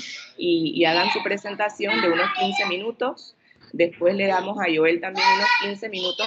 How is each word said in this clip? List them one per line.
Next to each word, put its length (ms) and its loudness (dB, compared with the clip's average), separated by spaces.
y, 400 0
y 80 4
hagan 260 2
su 120 -2
presentación 800 -4
de 80 2
unos 180 0
quince 280 0
minutos. 680 -6
Después 420 2
le 120 0
damos 340 0
a 120 0
Joel 280 4
también 340 -2
unos 140 2
quince 260 -6
minutos 380 -4